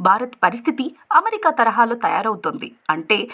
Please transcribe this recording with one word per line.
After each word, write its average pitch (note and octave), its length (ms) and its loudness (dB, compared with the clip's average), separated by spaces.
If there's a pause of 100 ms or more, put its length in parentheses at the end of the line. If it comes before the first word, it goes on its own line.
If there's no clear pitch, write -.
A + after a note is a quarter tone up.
భారత్ G#3+ 420 2
పరిస్థితి A#3 420 0 (280)
అమెరికా G#4 380 2
తరహాలో A#3 440 2
తయారవుతోంది. F#3+ 760 -4 (220)
అంటే E3 280 -2 (140)